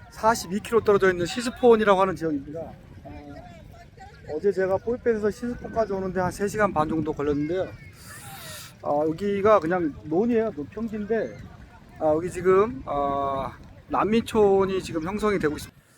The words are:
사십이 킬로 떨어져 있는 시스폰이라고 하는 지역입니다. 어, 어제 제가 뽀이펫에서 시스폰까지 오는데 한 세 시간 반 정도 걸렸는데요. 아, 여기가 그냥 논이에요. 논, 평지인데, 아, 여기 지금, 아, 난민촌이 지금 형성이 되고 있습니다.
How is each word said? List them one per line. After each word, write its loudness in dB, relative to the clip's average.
사십이 0
킬로 2
떨어져 6
있는 -2
시스폰이라고 4
하는 2
지역입니다. -4
어, -16
어제 2
제가 0
뽀이펫에서 -2
시스폰까지 -4
오는데 -2
한 0
세 -4
시간 0
반 0
정도 -2
걸렸는데요. -2
아, 0
여기가 4
그냥 0
논이에요. 0
논, -8
평지인데, -4
아, 0
여기 2
지금, 2
아, -2
난민촌이 2
지금 -6
형성이 0
되고 0
있습니다. -14